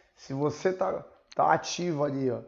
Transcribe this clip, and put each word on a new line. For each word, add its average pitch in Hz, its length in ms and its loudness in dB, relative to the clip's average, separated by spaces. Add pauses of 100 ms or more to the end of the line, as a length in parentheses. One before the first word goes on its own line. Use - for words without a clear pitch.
(160)
Se - 180 -12
você 147 380 0
tá, 185 320 -2 (320)
tá 156 180 4
ativo 160 500 0
ali, 135 280 0
ó, 113 160 -4